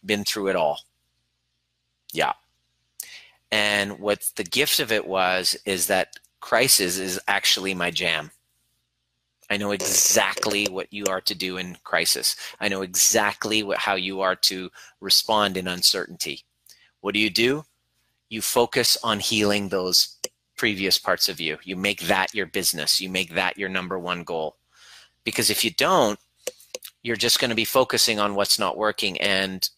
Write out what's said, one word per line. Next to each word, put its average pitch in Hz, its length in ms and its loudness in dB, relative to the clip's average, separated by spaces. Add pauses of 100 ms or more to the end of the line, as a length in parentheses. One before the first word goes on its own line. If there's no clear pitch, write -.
Been 101 200 0
through 98 240 -2
it 92 80 2
all. 76 240 0 (1300)
Yeah. 73 200 0 (1200)
And 104 460 0
what 101 380 0
the 104 80 -4
gift 143 360 0
of 120 100 -2
it 107 160 0
was 92 500 2 (100)
is 92 220 0
that 95 300 0 (220)
crisis 104 580 2
is 95 300 -4
actually 98 460 0
my 87 160 -2
jam. 80 400 -2 (1200)
I 101 80 0
know 101 140 -2
exactly 104 920 2
what 95 240 -6
you 101 200 -8
are 92 100 -2
to - 140 -4
do 92 240 -6
in 90 260 -10
crisis. - 500 0 (260)
I 107 80 -2
know 95 120 -2
exactly 104 840 2
what, 101 140 -2
how 101 180 0
you 95 280 -4
are 92 140 2
to 92 340 -2 (300)
respond 98 580 2
in 92 100 -4
uncertainty. 87 760 -2 (580)
What 98 100 -4
do 104 80 2
you 110 80 4
do? 123 380 2 (640)
You 110 100 -8
focus - 640 2
on 107 160 0
healing 104 480 2
those 92 480 0 (400)
previous 98 400 0
parts - 320 0
of 85 120 -6
you. 76 220 -4
You 92 140 -8
make 98 240 -2
that 95 340 0
your 98 120 -2
business. 85 560 0
You 92 80 -8
make 92 240 -4
that 92 240 0
your 98 100 -6
number 92 300 -4
one 87 260 -6
goal. 80 320 -4 (680)
Because 113 260 0
if - 120 0
you 113 100 0
don't, 139 460 2 (840)
you're 117 120 -2
just 113 240 2
gonna 120 160 0
be 110 120 2
focusing 117 520 2
on 101 160 2
what's 98 240 2
not 92 200 0
working 104 420 -2
and 95 580 0